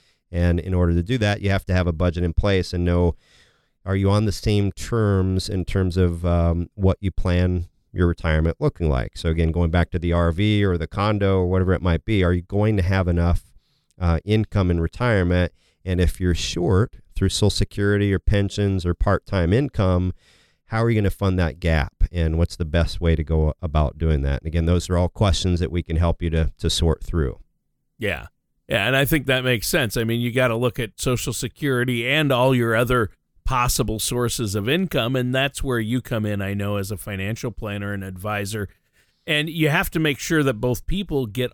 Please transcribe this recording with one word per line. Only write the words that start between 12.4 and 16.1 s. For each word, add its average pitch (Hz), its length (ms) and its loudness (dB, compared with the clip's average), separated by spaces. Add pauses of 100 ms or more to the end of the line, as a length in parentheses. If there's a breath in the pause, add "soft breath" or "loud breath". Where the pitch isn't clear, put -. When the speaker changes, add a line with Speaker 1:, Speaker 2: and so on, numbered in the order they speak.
Speaker 1:
going 104 340 0
to 92 60 0
have 95 240 0
enough, 87 380 0 (520)
uh, 85 260 0
income 104 460 0
in 85 100 2
retirement? 90 720 0 (320)
And 90 160 -2
if 87 200 2